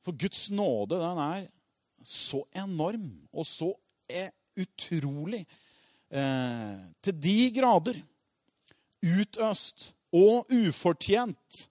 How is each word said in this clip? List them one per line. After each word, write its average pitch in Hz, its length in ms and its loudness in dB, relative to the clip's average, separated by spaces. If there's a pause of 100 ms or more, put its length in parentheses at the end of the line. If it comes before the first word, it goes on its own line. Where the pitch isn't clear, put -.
For 180 80 -6
Guds - 400 -4
nåde, 156 480 0
den 170 200 -4
er 170 260 -6 (580)
så - 380 -4 (120)
enorm 190 540 -4 (240)
og 156 120 -6
så 170 260 -4 (360)
er 180 220 -8 (280)
utrolig, 160 840 -6 (680)
eh, 123 680 -2 (240)
til 185 180 -2
de 185 180 4 (160)
grader 233 440 4 (1040)
utøst 202 880 0 (240)
og 214 400 8
ufortjent 202 1040 0 (120)